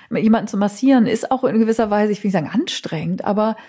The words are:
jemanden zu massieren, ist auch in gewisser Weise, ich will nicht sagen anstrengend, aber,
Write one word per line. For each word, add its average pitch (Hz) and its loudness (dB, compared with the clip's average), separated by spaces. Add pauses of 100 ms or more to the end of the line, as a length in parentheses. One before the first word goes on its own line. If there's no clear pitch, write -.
jemanden 214 2
zu 202 -6
massieren, 233 2
ist - -2
auch 262 -2
in 226 2
gewisser 226 2
Weise, 208 2
ich 196 -4
will 202 -2
nicht 185 0
sagen 160 -2
anstrengend, 175 -4
aber, 214 0 (120)